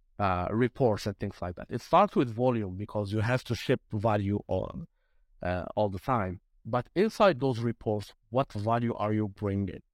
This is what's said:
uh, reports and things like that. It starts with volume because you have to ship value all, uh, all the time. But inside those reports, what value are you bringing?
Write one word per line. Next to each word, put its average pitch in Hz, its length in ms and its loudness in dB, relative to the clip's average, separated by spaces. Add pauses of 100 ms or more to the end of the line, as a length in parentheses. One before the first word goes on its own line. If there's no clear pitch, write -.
(180)
uh, 90 320 0
reports 113 560 2
and 101 120 -4
things 101 220 -6
like 90 160 -8
that. - 120 -12
It 120 120 -6
starts 196 340 4
with 127 160 2
volume 110 460 0
because 101 360 -4
you 107 80 0
have 120 240 0
to 120 100 -4
ship - 260 0 (120)
value 104 540 0
all, - 260 -2 (680)
uh, 87 220 -2 (100)
all 107 140 2
the 95 100 -6
time. 101 420 -2 (240)
But 120 300 -2
inside 196 460 4
those 131 200 0
reports, 113 520 -2 (180)
what 127 220 0
value 113 420 0
are 107 180 -2
you 107 160 0
bringing? 98 540 -4 (120)